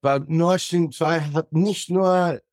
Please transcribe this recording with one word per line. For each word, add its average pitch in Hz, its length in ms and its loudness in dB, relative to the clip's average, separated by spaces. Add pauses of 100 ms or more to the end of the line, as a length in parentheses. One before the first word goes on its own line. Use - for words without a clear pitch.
weil 139 260 2
Nord 170 340 2
Stream 170 300 0
zwei 160 280 0
hat 151 320 -4
nicht 180 380 -2
nur 180 500 2 (140)